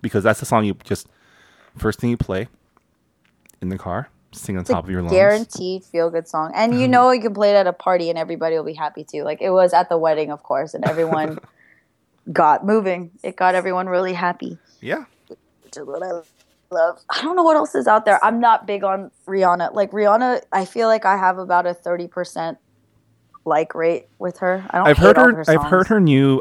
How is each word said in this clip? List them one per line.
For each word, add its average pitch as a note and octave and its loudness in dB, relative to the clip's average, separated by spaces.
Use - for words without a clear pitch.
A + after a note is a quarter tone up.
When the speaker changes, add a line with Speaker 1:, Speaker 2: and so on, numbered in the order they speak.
Speaker 1:
because G#2 -2
that's A2 2
the - -12
song A2 0
you G2 -2
just, - -8
first - -4
thing A#2+ 0
you A#2+ -2
play G2+ -4
in F#2 -6
the F#2+ -6
car, F#2+ -8
sing - -10
on F2+ -6
Speaker 2:
It's - -6
a B3+ 2
Speaker 1:
top E3+ -2
of F2+ -12
your F2+ -4
lungs. A#2+ -4
Speaker 2:
guaranteed F#3+ 0
feel-good E3+ -4
song. D#3+ -6
And A3+ 0
you B3 0
Speaker 1:
Mm-hmm. B3+ 2
Speaker 2:
know B3+ 6
you B3+ 0
can G#3+ -4
play G#3 2
it G3+ 6
at G3 4
a F3+ -2
party F3+ -2
and F3+ -4
everybody D#3+ -4
will D3+ -6
be D#3 -10
happy D3+ -10
too. D3 -10
Like, D3 -8
it G3 -2
was F3+ 4
at F3 4
the E3+ 0
wedding, D#3 0
of C#3+ -12
course, C#3 -4
and D#3 -8
everyone D#3+ -2
Speaker 1:
<laughs> - -18
Speaker 2:
got D#3 2
moving. F#3+ -2
It F#3 -10
got F#3 2
everyone F#3 -2
really F#3 -2
happy. F3 -6
Speaker 1:
Yeah. G#3+ -6
Speaker 2:
Which - -20
is C3+ -16
what C#3 -10
I F#3 -8
love. E3+ -2
I - -6
don't D#4+ -4
know F4+ -2
what D#4+ 4
else D4 -4
is C4 -2
out G#3+ 4
there. G3+ 2
I'm A3+ 0
not A3+ 2
big G3 -6
on G3 -4
Rihanna. F#3 0
Like, G3+ -2
Rihanna, G#3+ 2
I F#3+ 0
feel A3+ -4
like A3 2
I F#3+ 2
have F#3 0
about F3+ 0
a F3 -4
thirty F3 -6
percent E3 -8
like D#3+ -2
rate E3 -2
with F3+ -8
her. F#3+ -4
I - -2
don't F3+ 2
Speaker 1:
I've D3+ 6
Speaker 2:
hate E3 2
Speaker 1:
heard G#3 8
Speaker 2:
all B3+ 8
Speaker 1:
her, B3 6
Speaker 2:
her D#3+ -6
Speaker 1:
I've D#3 4
heard D3 -4
Speaker 2:
songs. F#3 4
Speaker 1:
her A3 2
new C#3 4